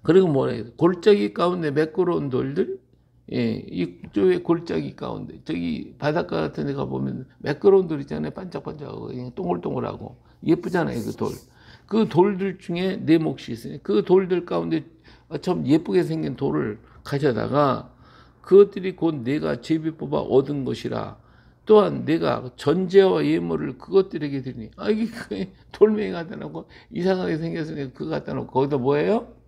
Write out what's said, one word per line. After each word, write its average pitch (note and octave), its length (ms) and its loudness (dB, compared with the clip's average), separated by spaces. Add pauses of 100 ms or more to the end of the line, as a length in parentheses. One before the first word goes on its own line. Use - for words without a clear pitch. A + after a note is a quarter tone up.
그리고 F3+ 260 6
뭐라 C3 260 0
해야 A2+ 100 -8
돼? - 120 -16
골짜기 G3+ 580 4
가운데 F3 360 0
매끄러운 D#3 600 0
돌들, D3+ 500 -2 (520)
예, A#2 380 -2
이, - 280 -6 (140)
저의 F#3 300 2
골짜기 D#3+ 540 -2
가운데, - 480 -10
저기 E2+ 540 -6
바닷가 D#3+ 420 -2
같은 D3+ 260 -6
데 C#3 60 -4
가보면 C3+ 540 -6 (120)
매끄러운 F#3+ 480 4
돌 D#3 140 -6
있잖아요. D3+ 320 -8
반짝반짝하고, D3+ 760 -12
그냥 B2 280 -10
동글동글하고. F3 840 -6 (280)
예쁘잖아요, E3 600 0
그 A2+ 120 -6
돌. - 160 -4 (540)
그 A3 220 0
돌들 F#3+ 500 0
중에 F#3 460 -4
내 D#3 140 6
몫이 D3 340 -4
있으니 C#3 300 -12
그 G3+ 220 2
돌들 F3+ 420 4
가운데 E3+ 380 -2 (580)
참 E3+ 240 -2
예쁘게 E3 380 2
생긴 D3+ 320 -4
돌을 C#3 420 -2 (240)
가져다가 C3 880 0 (500)
그것들이 F#3+ 520 6
곧 D#3 280 -2
내가 D3 380 -2
제비 D#3 320 -2
뽑아 D3 260 -4
얻은 C#3 460 2
것이라. A#2 540 -6 (480)
또한 F3 380 6
내가 C3 520 0
전제와 F3+ 680 4
예물을 D#3+ 520 -2
그것들에게 D3+ 640 0
드리니. A#2+ 340 -10
아, F3+ 140 -4
이게 A3 160 0
그 G3 400 -8 (260)
돌멩이 G#3+ 380 4
갖다 E3+ 260 -8
놓고 D#3 320 -12 (220)
이상하게 F3+ 480 -2
생겼으니까 D#3+ 540 -6
그거 D#3 180 -10
갖다 D3 240 -6
놓고 B2 160 -8
거기다 C#3 280 0
뭐예요? D#3 560 0 (140)